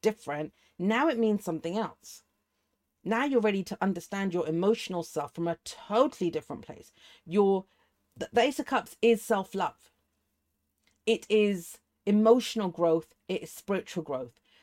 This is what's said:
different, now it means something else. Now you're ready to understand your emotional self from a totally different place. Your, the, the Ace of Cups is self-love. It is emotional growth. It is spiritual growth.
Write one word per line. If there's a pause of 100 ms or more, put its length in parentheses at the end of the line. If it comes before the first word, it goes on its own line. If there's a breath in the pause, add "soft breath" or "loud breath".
different, (260 soft breath)
now
it
means
something
else. (800)
Now
you're
ready
to
understand
your
emotional
self
from
a
totally
different
place. (340 loud breath)
Your, (540)
the,
the
Ace
of
Cups
is
self-love. (1160)
It
is (280)
emotional
growth. (140)
It
is
spiritual
growth. (220 soft breath)